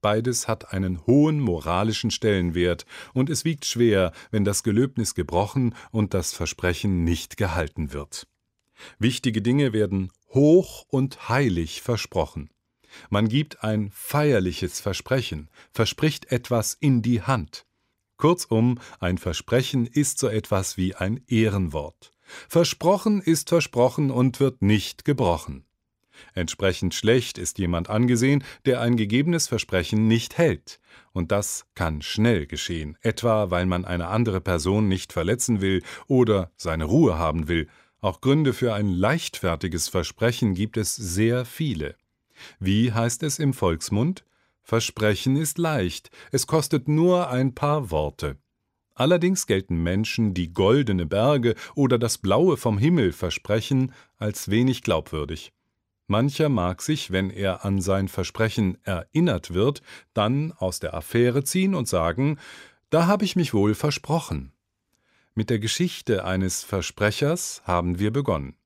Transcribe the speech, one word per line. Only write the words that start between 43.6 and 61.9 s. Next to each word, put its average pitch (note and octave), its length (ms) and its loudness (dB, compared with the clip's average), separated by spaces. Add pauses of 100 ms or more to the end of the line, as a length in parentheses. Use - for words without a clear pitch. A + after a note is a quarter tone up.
„Versprechen A2+ 720 0
ist D3+ 220 -4
leicht, D3 540 -2 (200)
es - 160 -2
kostet D3+ 400 0
nur E3+ 420 2
ein B2+ 260 0
paar D3 360 -2
Worte.“ D2+ 460 -4 (640)
Allerdings F3 460 2
gelten F#2+ 340 0
Menschen, G2+ 540 0
die E2+ 180 -4
goldene G2+ 540 2
Berge A#2 480 2 (180)
oder B2+ 240 4
das A2+ 220 -2
Blaue C3 360 4
vom A2+ 220 0
Himmel B2 360 4
versprechen, A2+ 800 -2 (260)
als G#2 320 -6
wenig B2 320 2
glaubwürdig. D#2 680 -4 (520)
Mancher C#3 440 0
mag F2+ 340 -2
sich, - 260 -4
wenn F#2+ 220 0
er F#2+ 340 -4
an G2 160 0
sein F#2+ 280 0
Versprechen G#2 760 -2
erinnert G2 720 -2
wird, B2+ 260 0 (320)
dann C3+ 380 -2
aus - 280 -6
der E2 140 -8
Affäre A#2+ 500 0
ziehen F#3+ 300 0
und C#3+ 140 -4
sagen: F#2 500 0 (540)